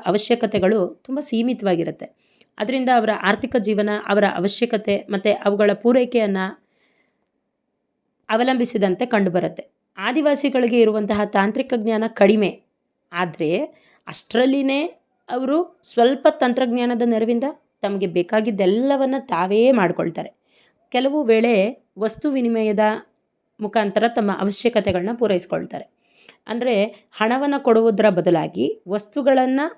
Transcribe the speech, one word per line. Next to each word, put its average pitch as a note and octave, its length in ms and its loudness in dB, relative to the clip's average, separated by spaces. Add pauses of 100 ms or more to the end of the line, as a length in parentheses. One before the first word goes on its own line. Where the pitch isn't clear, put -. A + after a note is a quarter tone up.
ಅವಶ್ಯಕತೆಗಳು G#3 1000 0
ತುಂಬ C4+ 140 -6
ಸೀಮಿತವಾಗಿರುತ್ತೆ. G#3 960 -4 (420)
ಅದರಿಂದ B3+ 380 -2
ಅವರ A3 140 2 (120)
ಆರ್ಥಿಕ A3 380 -2
ಜೀವನ, G#3 300 0 (180)
ಅವರ G3+ 160 2 (120)
ಅವಶ್ಯಕತೆ G3+ 640 -2 (120)
ಮತ್ತೆ G3+ 220 0
ಅವುಗಳ G3+ 420 2
ಪೂರೈಕೆಯನ್ನ A#3 640 2 (1900)
ಅವಲಂಬಿಸಿದಂತೆ A#3 760 0
ಕಂಡುಬರುತ್ತೆ. F3+ 600 0 (320)
ಆದಿವಾಸಿಗಳಿಗೆ B3+ 840 0
ಇರುವಂತಹ G#3+ 440 2
ತಾಂತ್ರಿಕ G#3 500 -2
ಜ್ಞಾನ A3 320 -2
ಕಡಿಮೆ, G3+ 540 2 (500)
ಆದ್ರೆ F3 540 -2 (420)
ಅಷ್ಟರಲ್ಲಿನೇ C4+ 800 0 (440)
ಅವರು C4+ 520 -4
ಸ್ವಲ್ಪ C4 500 2
ತಂತ್ರಜ್ಞಾನದ B3 720 -2
ನೆರವಿಂದ A#3 380 0 (380)
ತಮಗೆ G3 260 -2
ಬೇಕಾಗಿದ್ದೆಲ್ಲವನ್ನ A3 1120 0
ತಾವೇ G#3 520 2
ಮಾಡ್ಕೊಳ್ತಾರೆ. E3+ 640 0 (560)
ಕೆಲವು C#4 340 0
ವೇಳೆ A3+ 600 2 (160)
ವಸ್ತು A3 320 -4
ವಿನಿಮಯದ A3+ 480 0 (800)
ಮುಖಾಂತರ G#3 440 0 (120)
ತಮ್ಮ G#3 240 0
ಅವಶ್ಯಕತೆಗಳನ್ನ G3 720 0 (100)
ಪೂರೈಸ್ಕೊಳ್ತಾರೆ. - 640 -2 (640)
ಅಂದ್ರೆ A#3 380 0 (260)
ಹಣವನ್ನ C4 460 -2
ಕೊಡುವುದರ A3+ 520 4
ಬದಲಾಗಿ F3 800 0
ವಸ್ತುಗಳನ್ನ C4 720 0 (160)